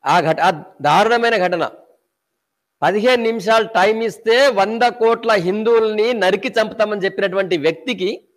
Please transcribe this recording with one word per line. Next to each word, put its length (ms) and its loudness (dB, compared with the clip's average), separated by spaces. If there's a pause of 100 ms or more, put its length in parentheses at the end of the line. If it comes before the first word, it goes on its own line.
ఆ 140 4
ఘట-, 220 0
ఆ 80 4 (320)
దారుణమైన 560 2 (100)
ఘటన, 240 -4 (1080)
పదిహేను 420 0
నిమిషాలు 440 0
టైమ్ 360 0
ఇస్తే 440 0
వంద 340 0
కోట్ల 500 0
హిందువుల్ని 840 0
నరికి 340 0
చంపుతామని 580 -2
చెప్పినటువంటి 520 -2
వ్యక్తికి 800 -4